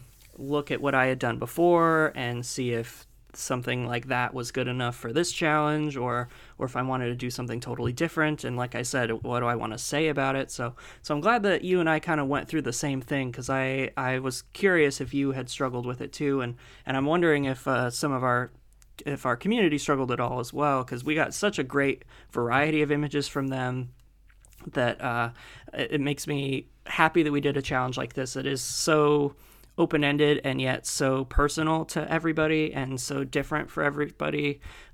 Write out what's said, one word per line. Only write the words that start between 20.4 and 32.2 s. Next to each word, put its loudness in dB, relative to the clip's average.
well, 2
'cause -8
we 0
got 0
such 0
a 0
great 0
variety 2
of 2
images 0
from -4
them -4
that, 0
uh, -2
it, -2
it 0
makes -4
me -4
happy 4
that 2
we 2
did 0
a 0
challenge -2
like -6
this. -6
It -4
is -2
so 4
open-ended 4
and -2
yet -2
so 0
personal 2
to -4
everybody 2